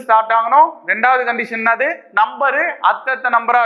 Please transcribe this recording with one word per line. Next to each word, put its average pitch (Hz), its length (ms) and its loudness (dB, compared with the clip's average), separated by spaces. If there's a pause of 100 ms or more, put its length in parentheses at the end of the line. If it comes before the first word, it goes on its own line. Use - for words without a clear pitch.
ஸ்டார்ட் 220 320 2
ஆகணும். 254 320 4 (220)
ரெண்டாவது 247 380 0
கண்டிஷன் 226 340 -6
என்னது? 233 260 0 (320)
நம்பரு 269 420 0 (300)
அத்தத்த 254 440 -4
நம்பரா 240 300 0